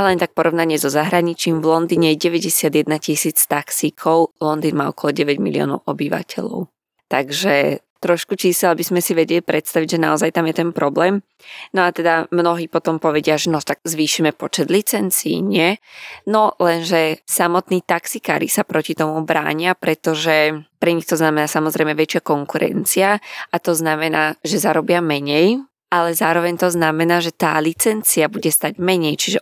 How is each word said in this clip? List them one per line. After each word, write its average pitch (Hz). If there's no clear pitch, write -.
len 185
tak -
porovnanie 165
so 147
zahraničím, 165
v 160
Londýne 165
je 156
deväťdesiatjeden 156
tisíc 151
taxíkov, -
Londýn 151
má 147
okolo 147
deväť 143
miliónov 143
obyvateľov. 165
Takže 143
trošku 175
čísel, 175
aby 175
sme 175
si 170
vedeli 165
predstaviť, 160
že 165
naozaj 156
tam 170
je 160
ten 170
problém. 170
No 190
a 175
teda 165
mnohí 170
potom 165
povedia, 151
že -
no 160
tak -
zvýšime 156
počet -
licencií, 185
nie? 190
No 214
lenže 165
samotní 180
taxikári 170
sa -
proti 156
tomu 156
bránia, 156
pretože 156
pre 170
nich 165
to 175
znamená 151
samozrejme 156
väčšia 156
konkurencia 185
a -
to 175
znamená, 156
že 160
zarobia 165
menej, 156
ale 170
zároveň 170
to 180
znamená, 170
že 165
tá 156
licencia 165
bude 160
stať 151
menej. 170
Čiže 196